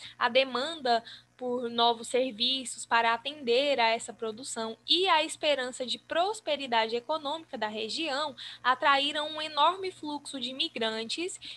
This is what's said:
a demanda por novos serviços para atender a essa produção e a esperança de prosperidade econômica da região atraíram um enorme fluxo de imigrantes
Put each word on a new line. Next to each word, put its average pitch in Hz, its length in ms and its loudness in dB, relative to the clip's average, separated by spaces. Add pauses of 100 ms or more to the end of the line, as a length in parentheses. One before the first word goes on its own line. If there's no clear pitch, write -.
(180)
a 240 120 4
demanda 254 760 2 (320)
por 247 320 -2
novos 233 380 2
serviços 254 800 -2
para 233 260 4
atender 269 680 0
a 226 80 6
essa 226 240 -2
produção 226 680 -8 (100)
e 359 200 4
a 320 160 6
esperança 262 600 -2
de 233 140 -6
prosperidade 277 960 0
econômica 294 640 -4
da 214 80 -2
região 262 680 -4 (260)
atraíram 285 680 2
um 311 120 -8
enorme 320 480 2
fluxo 294 480 -8
de 247 120 -6
imigrantes 247 880 -4 (160)